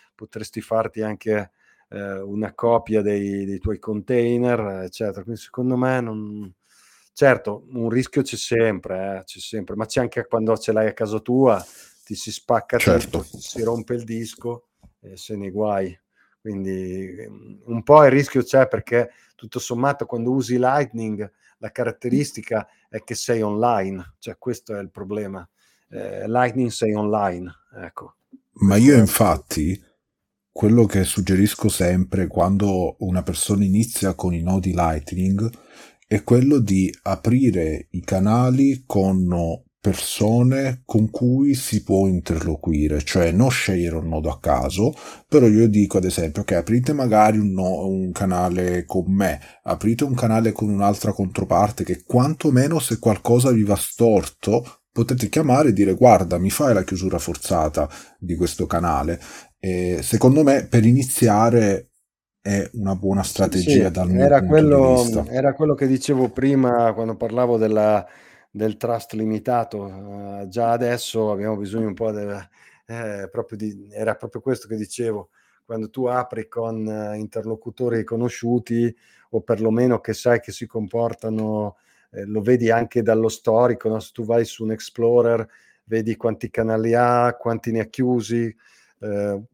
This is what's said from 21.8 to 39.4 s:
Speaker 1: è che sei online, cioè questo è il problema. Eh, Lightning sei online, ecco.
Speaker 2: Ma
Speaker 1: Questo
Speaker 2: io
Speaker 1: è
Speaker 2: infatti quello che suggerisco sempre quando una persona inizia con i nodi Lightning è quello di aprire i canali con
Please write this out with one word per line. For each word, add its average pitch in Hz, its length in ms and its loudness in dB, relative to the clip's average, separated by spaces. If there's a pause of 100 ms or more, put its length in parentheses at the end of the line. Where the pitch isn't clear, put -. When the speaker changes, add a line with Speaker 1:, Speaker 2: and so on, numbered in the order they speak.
Speaker 1:
è 110 140 -12
che 117 120 -10
sei 117 260 -2
online, 104 800 -2
cioè - 180 -16
questo - 400 -10
è 101 40 -10
il 95 80 -14
problema. 98 580 -10 (420)
Eh, 101 380 -10
Lightning 123 420 0
sei 110 240 -2
online, 104 580 -2 (240)
ecco. - 400 -18 (440)
Speaker 2:
Ma 98 160 6
Speaker 1:
Questo - 20 8
Speaker 2:
io 135 180 10
Speaker 1:
è 123 40 10
Speaker 2:
infatti 95 800 2 (720)
quello 113 340 4
che 95 180 2
suggerisco 95 680 0
sempre 92 580 0
quando 95 720 0
una 90 240 -2
persona 101 400 0
inizia 98 520 0
con 90 180 -4
i 82 80 -4
nodi 92 320 -2
Lightning 90 760 -2 (580)
è 104 160 -2
quello 131 360 4
di 95 340 2 (100)
aprire 95 880 0
i 90 100 -8
canali 127 840 2
con 90 800 0 (160)